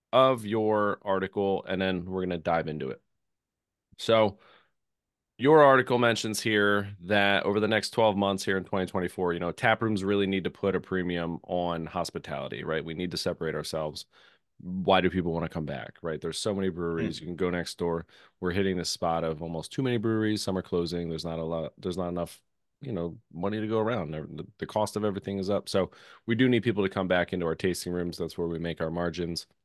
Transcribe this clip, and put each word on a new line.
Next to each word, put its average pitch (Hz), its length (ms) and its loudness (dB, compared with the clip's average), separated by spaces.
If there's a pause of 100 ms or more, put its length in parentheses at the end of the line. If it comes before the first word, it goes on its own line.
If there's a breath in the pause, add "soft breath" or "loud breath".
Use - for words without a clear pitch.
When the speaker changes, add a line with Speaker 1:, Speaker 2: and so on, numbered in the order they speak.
(120)
Speaker 1:
of 127 340 4
your 107 560 2
article, 98 640 0
and 95 140 0
then 92 240 0
we're 92 160 -4
gonna 90 160 -2
dive 82 300 0
into 73 200 -6
it. - 140 -10 (960)
So 110 400 4 (960 soft breath)
your 151 260 8
article 131 360 8
mentions 117 420 2
here 101 640 2
that 101 420 4
over 101 160 2
the 107 80 2
next 110 220 0
twelve 107 260 4
months 98 280 0
here 98 120 0
in 92 80 -2
twenty 92 220 -2
twenty-four, 90 480 -2
you 85 60 -4
know, 87 120 -2
tap 113 300 2
rooms 107 220 0
really 101 220 2
need 95 180 0
to 90 60 -2
put 95 240 -2
a 90 60 -2
premium 87 640 -4
on 87 440 -2
hospitality, 71 800 -6
right? 78 200 -2
We 80 100 -8
need 90 160 -4
to 82 80 -6
separate 80 360 -4
ourselves. 76 520 -6 (540 soft breath)
Why 92 420 2
do 90 80 4
people 85 220 0
wanna 82 180 -2
come 80 160 -6
back, 67 360 -8
right? 80 180 -4
There's 82 180 -6
so 107 160 -2
many 95 160 0
breweries. 82 480 -4
Speaker 2:
Mm. - 20 -14
Speaker 1:
You 80 60 -12
can 85 100 -8
go 90 140 0
next 87 260 -4
door. 85 300 -2 (340 soft breath)
We're 90 120 -2
hitting 95 260 0
this 85 100 -4
spot 82 360 0
of 80 180 -4
almost 82 300 -8
too 139 100 -4
many 123 160 0
breweries. 110 420 0
Some 98 160 -2
are 95 60 -2
closing. 85 480 -2
There's 80 160 -6
not 82 140 -6
a 80 40 -6
lot, 80 320 -6
there's 92 220 -6
not 90 100 -4
enough, 87 320 -6 (400)
you 135 120 -10
know, 85 260 -6 (160)
money 101 260 -2
to 110 60 -2
go 110 140 0
around. 101 320 -2
The, 78 340 -10 (120)
the - 80 -6
cost 107 300 -2
of 104 80 0
everything 101 340 -2
is 95 120 -2
up. 101 180 -2
So 95 220 2 (360 loud breath)
we 113 100 0
do 127 120 6
need 120 140 4
people 104 220 2
to 95 40 0
come 95 200 -2
back 90 260 2
into 90 100 -2
our 82 120 0
tasting 87 360 -2
rooms. 87 240 -4
That's 85 220 -6
where 85 100 -2
we 82 100 -4
make 82 220 -6
our 80 100 -2
margins. 85 560 -4 (180)